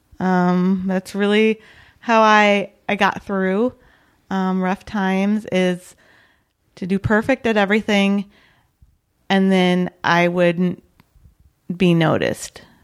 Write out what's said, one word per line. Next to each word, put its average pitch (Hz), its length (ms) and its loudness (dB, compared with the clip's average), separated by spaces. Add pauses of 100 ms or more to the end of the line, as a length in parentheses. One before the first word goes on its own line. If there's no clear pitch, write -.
(200)
Um, 180 680 0
that's 190 280 -6
really 208 460 0 (380)
how 226 220 2
I, 208 500 2 (180)
I 208 60 -4
got 196 280 -2
through, 196 500 -2 (560)
um, 185 320 -2
rough 185 220 -4
times, 202 680 -2
is 180 420 -2 (800)
to - 100 -10
do 190 140 -2
perfect 220 480 0
at 226 80 0
everything, 202 680 0 (1040)
and 190 200 2
then 180 400 2 (140)
I 170 240 2
wouldn't 175 560 -2 (880)
be 175 200 2
noticed. - 680 -2 (220)